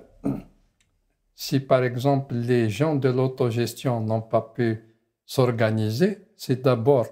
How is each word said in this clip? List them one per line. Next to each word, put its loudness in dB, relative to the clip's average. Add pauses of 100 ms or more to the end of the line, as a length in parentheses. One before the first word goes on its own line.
(220)
<clears throat> -12
si -2
par 2
exemple 0
les 2
gens 0
de 0
l'autogestion -2
n'ont -2
pas -2
pu -2 (460)
s'organiser, 0 (180)
c'est -4
d'abord 2